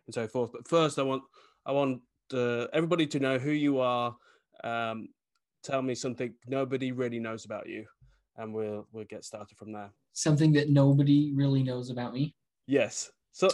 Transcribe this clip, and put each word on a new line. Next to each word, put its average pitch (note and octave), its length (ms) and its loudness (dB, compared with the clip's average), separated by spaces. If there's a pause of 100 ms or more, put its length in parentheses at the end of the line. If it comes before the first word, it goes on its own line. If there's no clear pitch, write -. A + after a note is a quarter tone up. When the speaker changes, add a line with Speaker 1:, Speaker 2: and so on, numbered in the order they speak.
Speaker 1:
and A#2 80 -14
so A#2 120 -4
forth. A#2+ 260 -4
But A#2+ 140 -14
first, D#3+ 320 2
I C#3 40 0
want, C3+ 200 -2 (440)
I C3+ 60 -4
want, C#3 280 0 (320)
uh, A#2+ 400 -2
everybody E3 360 2
to D3+ 120 -2
know C3 180 2
who C#3 120 -4
you D3 300 2
are. A#2+ 360 0 (480)
Um, A2+ 440 -4 (540)
tell C3+ 200 -2
me C3 120 -2
something B2 380 -6 (140)
nobody C3 460 -2
really A#2+ 260 -4
knows A2+ 280 -8
about G#2 220 -10
you, A2 180 -10 (500)
and A2 160 -10
we'll, G#2 400 -6
we'll A2 140 -12
get G#2 180 -14
started G#2 320 -14
from G#2+ 160 -14
there. G2+ 180 -12 (220)
Speaker 2:
Something D#3 400 4
that C#3+ 160 4
nobody C#3+ 680 6
really C3+ 280 2
knows B2+ 260 -4
about A#2+ 240 -8
me? C#3 220 -4 (320)
Speaker 1:
Yes. B2+ 440 0 (220)
So F#3 220 2